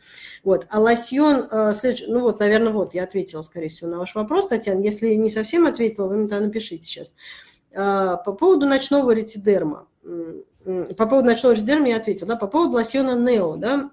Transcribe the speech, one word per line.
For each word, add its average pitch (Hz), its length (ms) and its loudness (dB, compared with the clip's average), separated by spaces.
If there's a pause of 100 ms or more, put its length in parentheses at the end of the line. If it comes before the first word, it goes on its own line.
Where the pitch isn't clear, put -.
(440)
Вот. 185 240 2
А 214 120 0
лосьон, 254 680 2
э, 214 220 0
следующий, 240 360 -2
ну 233 120 0
вот, 214 200 0
наверное, 220 320 2
вот, 202 200 -2
я 180 120 -4
ответила, 185 360 -6
скорее 160 280 -8
всего, 170 200 -10
на 170 100 -6
ваш 185 160 -8
вопрос, 302 340 -2
Татьяна. 208 340 -2
Если 214 320 0
не 220 160 2
совсем 262 360 2
ответила, 220 420 -2
вы 202 100 -2
мне 214 100 0
тогда 202 160 -2
напишите 208 380 -6
сейчас. - 320 -10 (580)
А, 190 440 0
по 196 160 -6
поводу 302 340 4
ночного 269 460 2
ретидерма. 202 760 0 (180)
М, 165 400 -12 (200)
м, 180 320 -6
по 220 100 2
поводу 254 220 4
ночного 233 240 4
ретидерма 247 360 2
я 233 80 2
ответила, 202 320 -4
да, 233 80 -2
по 208 120 -6
поводу 302 240 2
лосьона 254 420 0
Нео, 226 420 2
да, 269 360 -2